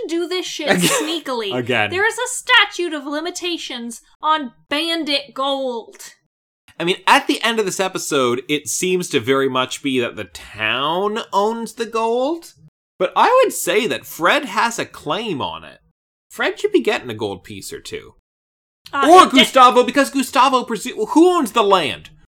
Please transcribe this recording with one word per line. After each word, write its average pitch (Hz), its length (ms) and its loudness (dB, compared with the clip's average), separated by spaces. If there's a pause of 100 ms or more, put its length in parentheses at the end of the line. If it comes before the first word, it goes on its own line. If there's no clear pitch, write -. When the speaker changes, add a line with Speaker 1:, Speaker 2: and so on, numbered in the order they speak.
Speaker 1:
to 466 80 -8
do 339 180 -4
this 359 180 -6
shit 294 240 -6
Speaker 2:
Again. 180 200 4
Speaker 1:
sneakily. 294 680 -4
Speaker 2:
Again. 120 340 0
Speaker 1:
There 392 160 0
is 427 100 -2
a 494 100 -6
statute 403 640 0
of 285 120 -8
limitations 302 960 -8 (200)
on 302 320 -2 (160)
bandit 294 640 -4
gold. 269 800 -6 (640)
Speaker 2:
I 156 60 -6
mean, 180 140 0 (100)
at 254 200 4
the 277 140 -2
end 226 180 -2
of 208 60 0
this 175 140 -6
episode, 147 720 0
it 147 180 -2
seems 180 420 -2
to 139 100 2
very 135 300 0
much 127 320 -4
be 131 180 -2
that 120 180 -4
the 104 80 -10
town 151 920 -4 (120)
owns 214 420 -2
the 233 120 -6
gold. 240 680 -2 (440)
But 180 180 -2
I 440 280 4
would 392 100 0
say 208 340 -2
that 117 180 -4
Fred 214 400 0
has 220 320 -4
a 151 80 -6
claim 175 560 -6
on 82 220 -8
it. 69 160 -20 (500)
Fred 311 300 -6
should 415 140 -2
be 320 80 4
getting 208 280 -4
a 113 60 -6
gold 101 300 -6
piece 98 280 -14
or 67 60 -12
two. - 360 -14 (800)
Speaker 1:
Uh, 277 160 2
Speaker 2:
Or 359 140 12
Speaker 1:
it 247 80 2
de- 254 60 4
Speaker 2:
Gustavo, 254 460 6
because 269 260 0
Gustavo 262 540 2
presu-, 220 460 -6
who 339 200 8
owns 339 240 0
the 233 100 2
land? 170 460 0 (260)